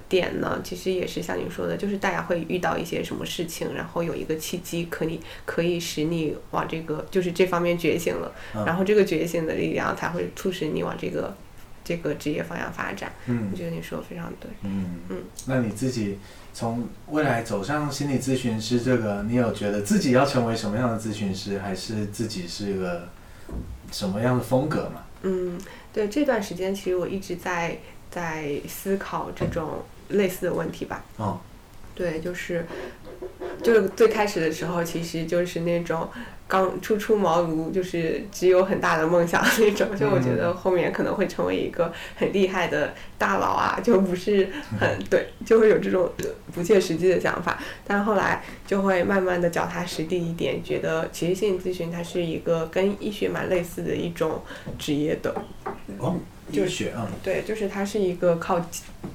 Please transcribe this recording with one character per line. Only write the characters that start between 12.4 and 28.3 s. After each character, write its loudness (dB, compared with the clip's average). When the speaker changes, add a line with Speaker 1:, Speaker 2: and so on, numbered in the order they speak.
Speaker 1:
方 -8
向 -6
发 -6
展。 -8
Speaker 2:
嗯。 0
Speaker 1:
我 -4
觉 -6
得 -4
你 -6
说 -6
得 -8
非 -12
常 -8
对。 -14
Speaker 2:
嗯。 -4
Speaker 1:
嗯。 -8
Speaker 2:
那 2
你 0
自 -2
己 -2
从 -2
未 2
来 2
走 -2
上 0
心 -2
理 2
咨 2
询 0
师 2
这 4
个， 0
你 0
有 4
觉 -2
得 0
自 4
己 4
要 8
成 2
为 2
什 -2
么 0
样 2
的 -2
咨 -4
询 -2
师， -4
还 -4
是 -4
自 -4
己 -6
是 -4
个 -4
什 -4
么 0
样 4
的 0
风 2
格 -2
吗？ -12
Speaker 1:
嗯， -2
对， 0
这 2
段 4
时 -6
间 -2
其 -2
实 2
我 0
一 -2
直 -6
在， -2
在 -4